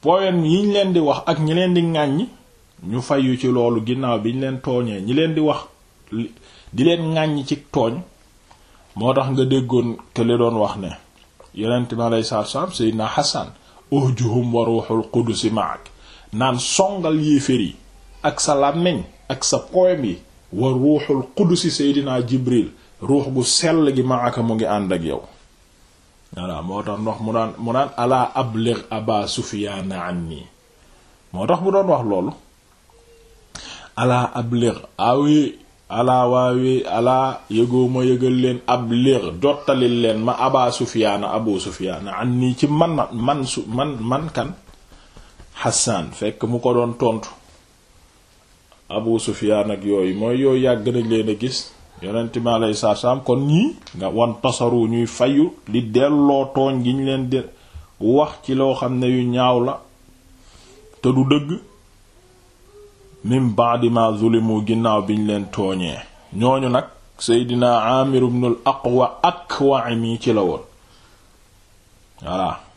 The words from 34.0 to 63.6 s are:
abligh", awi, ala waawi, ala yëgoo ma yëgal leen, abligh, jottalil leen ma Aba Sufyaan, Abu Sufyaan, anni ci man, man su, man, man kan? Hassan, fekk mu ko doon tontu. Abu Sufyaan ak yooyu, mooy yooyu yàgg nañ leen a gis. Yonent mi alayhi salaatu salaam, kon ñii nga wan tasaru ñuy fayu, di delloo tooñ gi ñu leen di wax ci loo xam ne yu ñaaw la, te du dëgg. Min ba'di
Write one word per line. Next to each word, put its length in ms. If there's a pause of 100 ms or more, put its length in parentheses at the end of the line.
abligh", 440 (200)
awi, 580 (340)
ala 380
waawi, 560
ala 560 (100)
yëgoo 380
ma 160
yëgal 400
leen, 240
abligh, 720
jottalil 600
leen 180
ma 160
Aba 360
Sufyaan, 520
Abu 360
Sufyaan, 520
anni 460
ci 100
man, 460
man 340
su, 180
man, 360
man 280
kan? 220 (1120)
Hassan, 480
fekk 320
mu 160
ko 140
doon 260
tontu. 300 (1600)
Abu 300
Sufyaan 520
ak 120
yooyu, 320
mooy 280
yooyu 200
yàgg 280
nañ 160
leen 220
a 60
gis. 360 (300)
Yonent 340
mi 160
alayhi 240
salaatu 260
salaam, 220
kon 240
ñii 280 (220)
nga 120
wan 320
tasaru 460
ñuy 200
fayu, 460 (140)
di 140
delloo 720
tooñ 300
gi 100
ñu 120
leen 240
di 100 (600)
wax 320 (120)
ci 100
loo 220
xam 240
ne 80
yu 160
ñaaw 400
la, 180 (1200)
te 80
du 160
dëgg. 240 (1800)
Min 320
ba'di 320